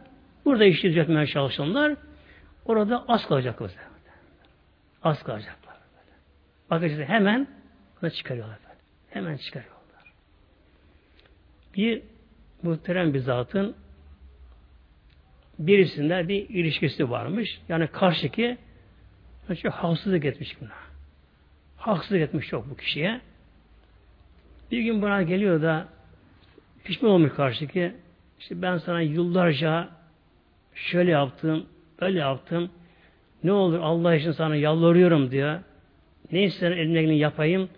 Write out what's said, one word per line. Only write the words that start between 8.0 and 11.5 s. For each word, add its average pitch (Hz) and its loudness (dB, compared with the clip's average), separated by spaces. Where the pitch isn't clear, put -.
bunu 165 -2
çıkarıyorlar 110 -12
efendim. - -20
Hemen 170 -8
çıkarıyorlar. - -18